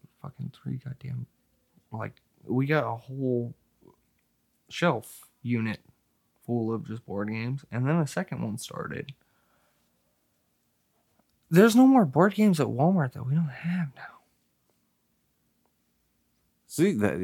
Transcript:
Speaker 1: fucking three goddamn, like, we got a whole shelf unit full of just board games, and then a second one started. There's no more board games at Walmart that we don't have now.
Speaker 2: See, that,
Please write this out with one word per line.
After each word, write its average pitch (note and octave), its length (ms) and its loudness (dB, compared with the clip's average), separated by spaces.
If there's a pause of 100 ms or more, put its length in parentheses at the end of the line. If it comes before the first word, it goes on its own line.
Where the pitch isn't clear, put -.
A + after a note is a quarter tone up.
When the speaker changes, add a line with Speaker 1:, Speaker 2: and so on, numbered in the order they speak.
(220)
Speaker 1:
fucking - 320 -12
three - 280 -10
goddamn, B2+ 440 -12 (640)
like, A2 220 -12 (300)
we C3 220 -2
got D3 240 0
a A2+ 60 -8
whole B2+ 560 -6 (1160)
shelf - 600 -4 (140)
unit A2+ 380 -4 (680)
full A#2 260 -4
of A2+ 140 -6
just A2+ 180 -12
board G#2 240 -8
games, A#2 420 -8
and B2 160 -4
then D#3 100 2
a D#3 100 0
second C#3 360 -8
one A2 160 -6
started. - 540 -12 (2500)
There's G#3+ 260 8
no C4 100 10
more C4 180 8
board E3 300 4
games G3+ 260 4
at A#2 80 0
Walmart C#3+ 440 2
that B2+ 140 -12
we C3+ 80 0
don't D#3+ 160 0
have E3+ 460 -4
now. - 60 -20 (2750)
Speaker 2:
See, F#3+ 260 2
that, G#2 320 0